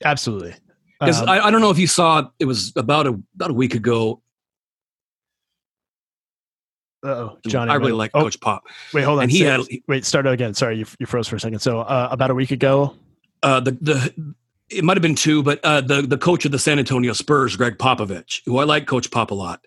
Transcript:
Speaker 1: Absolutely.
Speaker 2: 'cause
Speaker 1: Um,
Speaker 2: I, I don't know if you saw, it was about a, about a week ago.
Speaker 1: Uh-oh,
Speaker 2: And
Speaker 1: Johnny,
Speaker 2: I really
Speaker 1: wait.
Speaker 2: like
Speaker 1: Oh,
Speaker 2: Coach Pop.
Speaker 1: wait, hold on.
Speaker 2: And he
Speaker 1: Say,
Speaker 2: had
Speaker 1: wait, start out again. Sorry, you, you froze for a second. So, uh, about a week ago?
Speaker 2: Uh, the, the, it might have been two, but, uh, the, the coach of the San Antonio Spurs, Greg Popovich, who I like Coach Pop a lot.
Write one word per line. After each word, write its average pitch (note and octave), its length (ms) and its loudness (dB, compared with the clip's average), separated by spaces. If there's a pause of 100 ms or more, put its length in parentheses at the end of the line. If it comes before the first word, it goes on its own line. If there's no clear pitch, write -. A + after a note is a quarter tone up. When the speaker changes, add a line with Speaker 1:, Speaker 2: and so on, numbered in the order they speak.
Speaker 1:
Absolutely. A2 500 -2 (480)
Speaker 2:
'cause D#3 200 2
Speaker 1:
Um, A#2 80 0
Speaker 2:
I, F#3+ 180 4
I G#3+ 40 4
don't A3+ 100 4
know G#3+ 80 6
if E3+ 100 4
you F3+ 80 4
saw, D#3+ 400 2 (120)
it D#3 60 -2
was B2 300 -4
about C#3+ 320 2
a, A#2 100 -2 (180)
about E3+ 160 -4
a - 20 -2
week B2 200 0
ago. A2+ 480 0 (2750)
Speaker 1:
Uh-oh, A#2+ 400 -8
Speaker 2:
And A2+ 80 -6
Speaker 1:
Johnny, A#2 200 -2
Speaker 2:
I D3 40 2
really C3 160 2
Speaker 1:
wait. A2 60 -2
Speaker 2:
like A2 180 -4
Speaker 1:
Oh, D3 80 4
Speaker 2:
Coach A2 160 -4
Pop. G#2 240 -2 (300)
Speaker 1:
wait, D3 100 0
hold C#3+ 160 2
on. C3 40 0
Speaker 2:
And B2 80 2
he F3 80 4
Speaker 1:
Say, E3 60 6
Speaker 2:
had C#3 160 2 (260)
Speaker 1:
wait, C3+ 180 -2
start C#3 200 0
out C3 80 2
again. A#2 220 -2
Sorry, A2+ 240 -2
you, G#2+ 60 -6 (140)
you A#2+ 60 -8
froze A#2+ 220 -4
for - 80 -8
a G#2+ 40 -4
second. A2 200 -6
So, A#2 220 -2
uh, B2 280 -2
about C3 220 0
a - 20 2
week C3 180 -2
ago? C#3 440 2 (480)
Speaker 2:
Uh, C3+ 160 4
the, B2+ 200 -2
the, D3 540 -2 (360)
it F#3+ 140 -6
might F#3 140 4
have F3 60 0
been D#3+ 100 4
two, D3+ 300 2
but, C#3+ 200 0
uh, D3+ 180 2
the, C#3 200 0
the C#3 160 0
coach F3 280 0
of C#3+ 60 -2
the C#3+ 60 -2
San D3 220 2
Antonio B2 340 0
Spurs, C3 420 0
Greg A#2 220 -2
Popovich, G2+ 680 -2
who A#2+ 100 0
I C#3 60 2
like D3+ 240 0
Coach B2 240 -2
Pop A2+ 180 -2
a G2+ 60 -6
lot. F2 320 -10